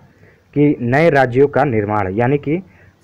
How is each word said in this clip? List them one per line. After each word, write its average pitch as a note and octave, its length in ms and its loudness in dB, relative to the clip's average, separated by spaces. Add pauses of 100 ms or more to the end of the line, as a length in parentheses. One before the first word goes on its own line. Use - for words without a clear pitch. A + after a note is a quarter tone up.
(540)
कि D3 280 2
नए C3+ 280 2
राज्यों C3+ 380 2
का C3+ 160 0
निर्माण, G#2 460 -2
यानी A#2+ 280 0
कि D3 240 -6 (420)